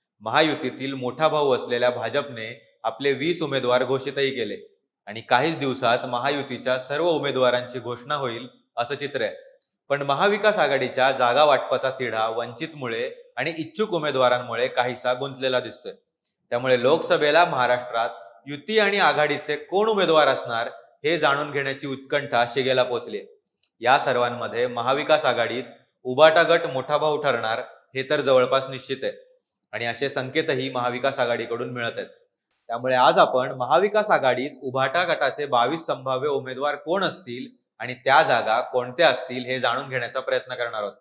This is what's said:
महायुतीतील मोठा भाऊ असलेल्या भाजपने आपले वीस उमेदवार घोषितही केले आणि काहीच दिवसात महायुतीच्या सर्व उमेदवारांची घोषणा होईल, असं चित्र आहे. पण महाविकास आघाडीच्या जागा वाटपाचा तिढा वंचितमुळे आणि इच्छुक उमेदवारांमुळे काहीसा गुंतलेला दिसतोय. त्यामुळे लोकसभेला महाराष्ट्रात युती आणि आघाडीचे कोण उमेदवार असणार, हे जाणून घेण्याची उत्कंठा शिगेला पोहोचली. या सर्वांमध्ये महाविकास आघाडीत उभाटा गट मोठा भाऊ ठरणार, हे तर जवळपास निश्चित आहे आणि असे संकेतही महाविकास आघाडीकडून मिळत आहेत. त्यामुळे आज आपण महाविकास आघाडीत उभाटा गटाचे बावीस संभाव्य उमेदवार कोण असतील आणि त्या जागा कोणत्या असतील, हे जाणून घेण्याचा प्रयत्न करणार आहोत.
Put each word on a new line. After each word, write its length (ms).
महायुतीतील 720
मोठा 340
भाऊ 280
असलेल्या 340
भाजपने 720
आपले 300
वीस 300
उमेदवार 420
घोषितही 460
केले 260
आणि 140
काहीच 380
दिवसात 480
महायुतीच्या 720
सर्व 300
उमेदवारांची 720
घोषणा 360
होईल, 340
असं 180
चित्र 280
आहे. 120
पण 140
महाविकास 540
आघाडीच्या 560
जागा 320
वाटपाचा 460
तिढा 380
वंचितमुळे 840
आणि 220
इच्छुक 320
उमेदवारांमुळे 800
काहीसा 460
गुंतलेला 460
दिसतोय. 320
त्यामुळे 320
लोकसभेला 600
महाराष्ट्रात 640
युती 320
आणि 200
आघाडीचे 580
कोण 320
उमेदवार 400
असणार, 400
हे 140
जाणून 320
घेण्याची 360
उत्कंठा 600
शिगेला 360
पोहोचली. 380
या 180
सर्वांमध्ये 680
महाविकास 580
आघाडीत 400
उभाटा 400
गट 240
मोठा 300
भाऊ 260
ठरणार, 380
हे 160
तर 100
जवळपास 480
निश्चित 340
आहे 100
आणि 140
असे 240
संकेतही 600
महाविकास 480
आघाडीकडून 520
मिळत 260
आहेत. 120
त्यामुळे 300
आज 220
आपण 340
महाविकास 580
आघाडीत 400
उभाटा 420
गटाचे 420
बावीस 340
संभाव्य 480
उमेदवार 460
कोण 300
असतील 520
आणि 160
त्या 280
जागा 380
कोणत्या 480
असतील, 360
हे 160
जाणून 280
घेण्याचा 320
प्रयत्न 340
करणार 280
आहोत. 180